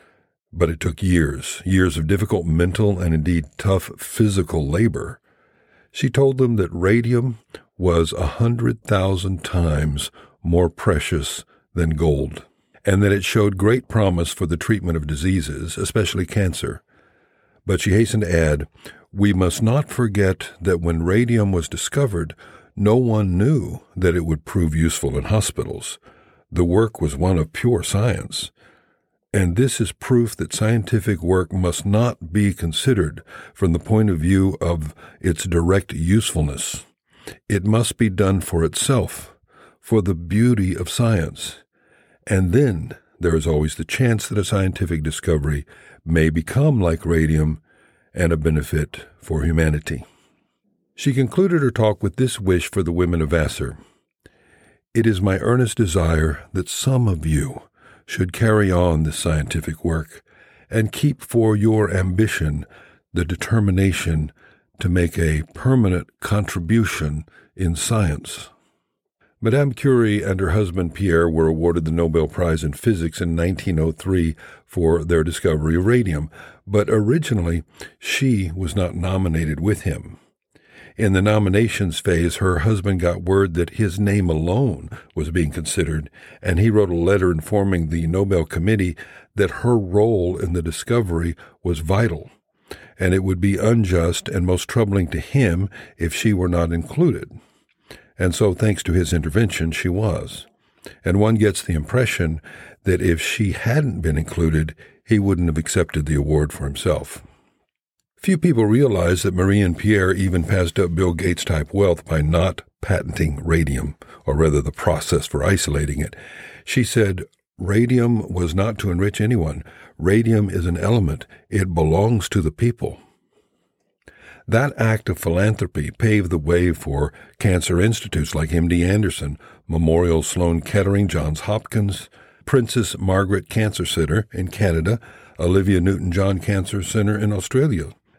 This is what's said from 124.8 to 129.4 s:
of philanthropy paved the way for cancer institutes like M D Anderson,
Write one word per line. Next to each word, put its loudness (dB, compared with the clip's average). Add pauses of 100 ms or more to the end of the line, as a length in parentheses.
of -4
philanthropy 0
paved 0
the 0
way 2
for -4 (280)
cancer 2
institutes -2
like -2
M 2
D 2
Anderson, -2 (280)